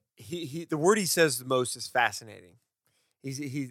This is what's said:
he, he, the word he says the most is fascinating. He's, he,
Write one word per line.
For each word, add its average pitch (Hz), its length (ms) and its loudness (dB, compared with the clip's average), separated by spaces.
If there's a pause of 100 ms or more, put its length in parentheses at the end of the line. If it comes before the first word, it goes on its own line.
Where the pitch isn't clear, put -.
(160)
he, 131 300 -10
he, 156 200 -10
the 156 120 -2
word 185 200 6
he 202 80 0
says 156 320 4
the 123 80 -12
most 127 300 0
is 117 100 -10
fascinating. 104 720 -4 (640)
He's, 135 160 -10
he, 139 340 -6